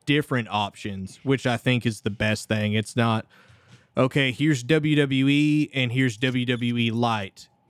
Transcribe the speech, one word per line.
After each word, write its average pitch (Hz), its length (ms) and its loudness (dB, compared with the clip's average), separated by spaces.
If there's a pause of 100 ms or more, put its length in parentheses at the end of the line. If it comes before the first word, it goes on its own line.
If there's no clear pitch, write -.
different 139 440 0
options, 98 760 -6
which 131 220 0
I 120 120 0
think 123 280 0
is 110 160 -2
the 110 80 -4
best 107 380 -2
thing. 107 260 0
It's 110 220 -4
not, 117 300 0 (720)
"Okay, 131 360 2
here's 139 320 0
W 151 320 2
W 135 320 2
E 147 460 2
and 127 180 -2
here's 123 260 0
W 127 280 -2
W 120 320 -2
E 117 140 0
Light 113 560 -4 (220)